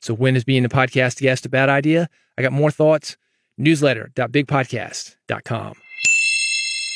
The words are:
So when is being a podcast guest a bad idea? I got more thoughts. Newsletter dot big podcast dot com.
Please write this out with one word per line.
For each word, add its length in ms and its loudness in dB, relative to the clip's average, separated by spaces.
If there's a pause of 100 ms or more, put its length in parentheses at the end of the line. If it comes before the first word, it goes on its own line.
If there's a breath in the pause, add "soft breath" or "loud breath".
So 140 -4
when 220 2
is 80 0
being 200 2
a 40 0
podcast 520 0
guest 260 0
a 20 -8
bad 200 2
idea? 400 2 (300)
I 40 -4
got 100 0
more 180 2
thoughts. 460 0 (420)
Newsletter 560 2
dot 180 -4
big 140 2
podcast 680 -4 (120)
dot 160 -6
com. 300 -8 (1200)